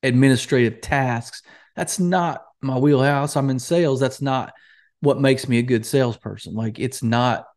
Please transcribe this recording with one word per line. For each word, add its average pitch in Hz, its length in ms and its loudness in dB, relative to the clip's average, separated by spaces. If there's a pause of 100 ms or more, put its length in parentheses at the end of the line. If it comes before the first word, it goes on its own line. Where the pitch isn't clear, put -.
administrative 127 760 2
tasks. 127 600 -4 (340)
That's - 240 -6
not 175 440 0 (180)
my 135 160 -2
wheelhouse. 139 580 2
I'm 139 140 0
in 131 100 -2
sales. 151 400 0
That's 131 220 -2
not 131 320 -4 (460)
what 139 200 2
makes 135 280 2
me 120 100 2
a 120 60 2
good 117 220 0
salesperson. 107 680 -4
Like, 110 260 -6
it's 127 220 -6
not 117 440 0 (120)